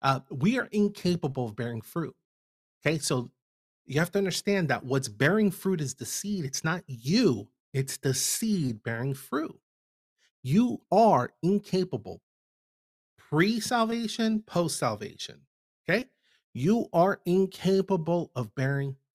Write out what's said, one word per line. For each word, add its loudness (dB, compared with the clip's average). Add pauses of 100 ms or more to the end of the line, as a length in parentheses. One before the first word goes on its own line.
uh, 0 (100)
"We 0
are -6
incapable -2
of -10
bearing -6
fruit." -8 (680)
Okay, 2
so -2 (540)
you -2
have 0
to 0
understand 0
that 0
what's 0
bearing 2
fruit -4
is -4
the -10
seed. -6
It's -8
not -2
you. 0 (220)
It's -4
the 0
seed -2
bearing -4
fruit. -8 (800)
You 2 (100)
are 6
incapable. -2 (960)
Pre-salvation, 0
post-salvation. -4 (420)
Okay? 0 (460)
You 0
are 4
incapable 0
of -6
bearing -2 (180)